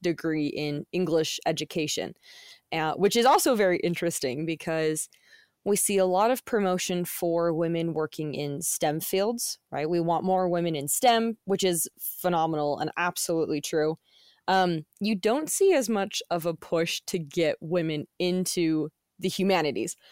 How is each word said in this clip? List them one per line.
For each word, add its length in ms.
degree 460
in 440
English 540
education, 680
uh, 220
which 220
is 100
also 280
very 240
interesting 680
because 600
we 120
see 220
a 80
lot 240
of 140
promotion 600
for 480
women 400
working 420
in 280
stem 380
fields, 580
right? 180
We 120
want 240
more 240
women 260
in 140
stem, 560
which 200
is 240
phenomenal 800
and 180
absolutely 640
true. 380
Um, 360
you 140
don't 360
see 240
as 140
much 420
of 160
a 80
push 540
to 100
get 420
women 460
into 720
the 100
humanities, 680